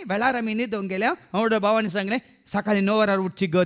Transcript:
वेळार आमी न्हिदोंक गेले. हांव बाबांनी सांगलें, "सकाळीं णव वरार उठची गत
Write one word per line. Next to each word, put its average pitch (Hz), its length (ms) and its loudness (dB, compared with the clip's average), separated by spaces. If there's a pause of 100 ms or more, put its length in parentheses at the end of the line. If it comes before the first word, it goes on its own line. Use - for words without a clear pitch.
वेळार 233 260 0
आमी 226 180 -4
न्हिदोंक 214 360 -4
गेले. 190 160 -2
हांव 226 420 -2
बाबांनी 214 420 2
सांगलें, 202 280 -2 (300)
"सकाळीं 202 340 0
णव 208 180 2
वरार 202 180 4
उठची 190 280 -2
गत 180 200 2